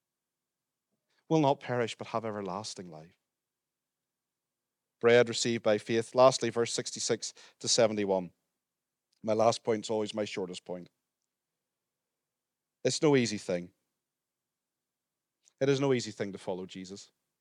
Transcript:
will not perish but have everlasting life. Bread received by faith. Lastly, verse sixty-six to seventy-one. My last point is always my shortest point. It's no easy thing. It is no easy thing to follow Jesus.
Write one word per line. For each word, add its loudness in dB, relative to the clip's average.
will 4
not 2
perish -2
but -12
have -4
everlasting -8
life. -20
Bread 6
received -2
by 2
faith. -2
Lastly, 6
verse -2
sixty-six -4
to -6
seventy-one. 2
My 0
last 4
point -2
is -8
always -4
my -2
shortest -8
point. -10
It's 0
no 6
easy 2
thing. -4
It 2
is 2
no 0
easy -2
thing -8
to -14
follow -8
Jesus. -16